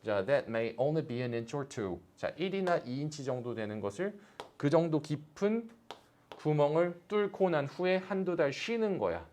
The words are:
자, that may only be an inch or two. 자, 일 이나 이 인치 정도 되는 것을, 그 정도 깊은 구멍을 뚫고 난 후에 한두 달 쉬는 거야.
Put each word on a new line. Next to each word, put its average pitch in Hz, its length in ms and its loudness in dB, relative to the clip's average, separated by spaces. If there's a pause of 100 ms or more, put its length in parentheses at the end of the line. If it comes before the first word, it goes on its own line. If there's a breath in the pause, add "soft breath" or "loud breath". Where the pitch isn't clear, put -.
자, 104 200 2
that 135 220 2
may 113 300 -2
only 151 280 2
be 120 120 -6
an 123 160 -2
inch 117 220 -4
or 139 120 -4
two. 92 320 -4 (160)
자, - 220 -4
일 185 160 -2
이나 185 240 2
이 127 240 -4
인치 147 220 -6
정도 123 320 -4
되는 107 260 -4
것을, 180 360 -4 (380 loud breath)
그 143 140 2
정도 160 320 4
깊은 208 680 -4 (680 soft breath)
구멍을 156 720 2
뚫고 202 400 2
난 147 160 2
후에 185 320 0
한두 185 400 0
달 143 160 4
쉬는 220 440 0
거야. 85 360 0